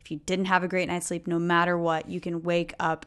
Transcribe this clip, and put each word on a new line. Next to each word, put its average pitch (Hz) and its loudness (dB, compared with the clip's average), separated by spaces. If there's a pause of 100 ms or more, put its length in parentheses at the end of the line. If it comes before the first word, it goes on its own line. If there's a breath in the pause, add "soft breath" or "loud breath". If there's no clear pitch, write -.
if - -20
you 151 -8
didn't 185 0
have 185 4
a 180 -2
great 185 0
night's - -4
sleep, 170 -6
no 170 0
matter 175 4
what, 165 0
you 175 -6
can 170 -6
wake 170 0
up 160 -2